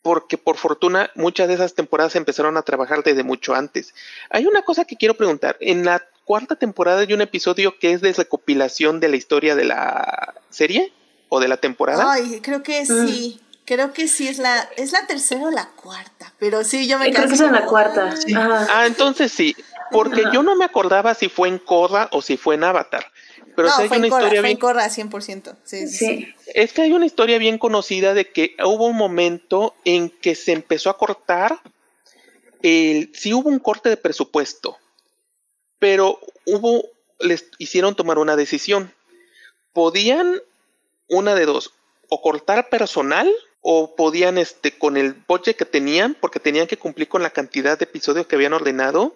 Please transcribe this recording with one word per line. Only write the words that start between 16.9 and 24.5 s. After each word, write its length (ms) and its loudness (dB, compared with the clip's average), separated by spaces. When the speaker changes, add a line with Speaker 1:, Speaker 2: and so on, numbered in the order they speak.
Speaker 2:
me 80 2
Speaker 3:
Eh, 40 2
creo 120 2
Speaker 2:
quedé 40 2
Speaker 3:
que 80 2
es 60 4
en 100 6
la 80 4
Speaker 2:
como, 120 -2
Speaker 3:
cuarta. 440 2
Speaker 2:
"Ay". 80 -2
Speaker 3:
Ajá. 360 2
Speaker 1:
Ah, 180 4
entonces 420 0
sí, 280 -2
porque 300 2
Speaker 3:
Ajá. 100 2
Speaker 1:
yo 100 4
no 140 4
me 80 4
acordaba 520 2
si 120 -2
fue 220 0
en 100 -4
Korra 540 2
o 80 0
si 160 -2
fue 180 0
en 80 -2
Avatar, 480 -2
pero 100 4
Speaker 2:
No, 80 4
Speaker 1:
sí 60 2
hay 80 0
Speaker 2:
fue 80 2
en 60 2
Speaker 1:
una 60 2
Speaker 2:
Korra, 140 2
Speaker 1:
historia 180 2
Speaker 2:
fue 100 0